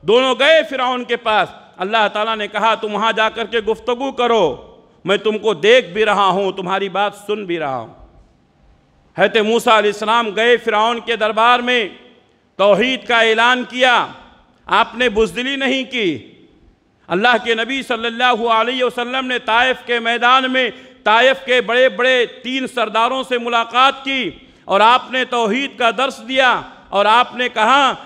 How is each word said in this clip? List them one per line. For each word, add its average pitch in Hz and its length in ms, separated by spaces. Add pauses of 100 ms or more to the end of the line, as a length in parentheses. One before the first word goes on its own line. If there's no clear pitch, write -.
दोनों 254 340
गए 302 240
फ़िरऔन 254 420
के 233 120
पास। 214 380 (240)
अल्लाह 208 300
ताला 214 260
ने 208 140
कहा, 214 260
"तुम 214 180
वहाँ 214 200
जा 220 160
कर 214 180
के 226 140
गुफ्तगू 240 520
करो, 233 320 (640)
मैं 196 120
तुमको 214 360
देख 202 320
भी 202 180
रहा 202 220
हूँ, 190 300
तुम्हारी 190 320
बात 196 260
सुन 208 320
भी 170 120
रहा 139 180
हूँ।" 113 200 (1200)
हज़रत 208 300
मूसा 226 300
अलैहिस्सलाम 214 540
गए 233 260
फ़िरऔन 226 440
के 226 160
दरबार 220 460
में, 240 280 (680)
तौहीद 208 500
का 233 140
ऐलान 233 420
किया, 240 500 (520)
आपने 226 420
बुज़दिली 226 480
नहीं 262 280
की। 226 240 (1000)
अल्लाह 226 300
के 233 160
नबी 240 280
सल्लल्लाहु 233 640
अलैहि 233 360
वसल्लम 247 420
ने 247 140
ताइफ 247 480
के 240 140
मैदान 240 500
में 254 220 (320)
ताइफ 247 340
के 247 220
बड़े-बड़े 247 680 (180)
तीन 254 220
सरदारों 233 560
से 254 160
मुलाकात 240 640
की 254 500 (180)
और 196 140
आपने 247 420
तौहीद 240 540
का 233 120
दर्स 247 300
दिया 254 300 (420)
और 202 140
आपने 240 420
कहा 240 440 (140)